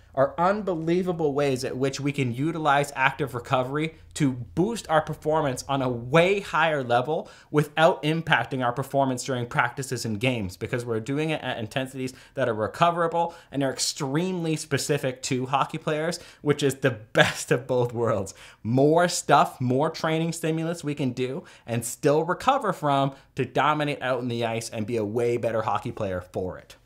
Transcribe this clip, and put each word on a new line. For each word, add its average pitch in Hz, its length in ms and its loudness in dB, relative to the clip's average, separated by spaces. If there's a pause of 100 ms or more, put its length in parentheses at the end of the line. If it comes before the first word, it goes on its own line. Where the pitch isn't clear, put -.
(200)
are 135 180 2
unbelievable 175 960 0
ways 135 300 0
at 127 140 -4
which 131 200 -2
we 139 140 -2
can 127 220 0
utilize 147 600 0
active 135 400 0
recovery 135 640 -2 (180)
to 135 200 2
boost 170 560 -4
our 156 100 4
performance 151 680 -2
on 135 120 0
a 127 60 0
way 151 540 2
higher 156 420 0
level 135 480 0 (200)
without 160 520 4
impacting 151 580 0
our 120 120 2
performance 135 500 0
during 123 220 -4
practices 123 580 -2
and 110 160 -4
games, 113 380 -2
because 117 260 -4
we're 117 160 -4
doing 143 300 -4
it 156 120 -4
at 123 160 -6
intensities 131 560 -6 (200)
that 127 160 0
are 113 40 0
recoverable 170 800 0 (160)
and 139 140 -4
are 135 80 0
extremely 160 840 -2
specific 139 680 -4
to 127 220 -2
hockey 135 320 -2
players, 156 420 -4 (220)
which 143 220 2
is 135 120 4
the 135 160 2
best - 580 2
of 127 160 0
both 123 280 0
worlds. 113 400 0 (280)
More 147 460 6
stuff, 156 540 2
more 131 280 2
training 160 440 0
stimulus 165 500 -4
we 143 120 -4
can 139 160 -2
do 127 340 -4 (200)
and 120 200 -2
still 151 400 2
recover 202 480 0
from 139 420 0 (200)
to 135 100 0
dominate 143 560 0
out 127 180 0
in 127 80 -4
the 117 160 -2
ice 113 260 -2
and 113 160 -6
be 117 120 -2
a 110 80 0
way 120 320 0
better 113 240 -2
hockey 110 320 -2
player 95 260 -4
for 90 380 -8
it. - 180 -20 (100)